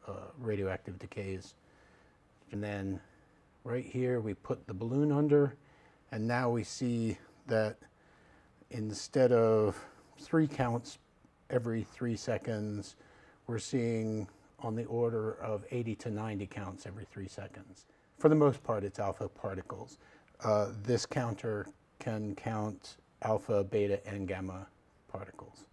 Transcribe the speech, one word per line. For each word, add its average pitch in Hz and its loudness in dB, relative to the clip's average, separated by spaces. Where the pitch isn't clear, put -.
uh, 95 -10
radioactive 98 -2
decays. 98 -10
And 101 -4
then 98 -4
right 123 -2
here 123 0
we 107 -2
put - -8
the 107 -8
balloon 127 2
under, 143 6
and 113 -2
now 120 2
we 117 0
see 117 -2
that 110 2
instead 117 2
of 110 6
three 160 4
counts 120 -2
every 117 0
three 120 -2
seconds, 107 -4
we're 117 -4
seeing 110 -2
on 113 -2
the 117 -4
order 113 0
of 107 -4
eighty 117 -2
to - -8
ninety 104 -4
counts 95 -10
every 98 -12
three 95 -10
seconds. - -16
For 156 8
the 156 8
most 147 4
part, 107 0
it's 98 -6
alpha 101 -4
particles. - -10
Uh, 104 4
this 120 2
counter 110 -2
can 107 -4
count 107 -4
alpha, 107 2
beta, 101 2
and 101 -4
gamma 92 -6
particles. - -14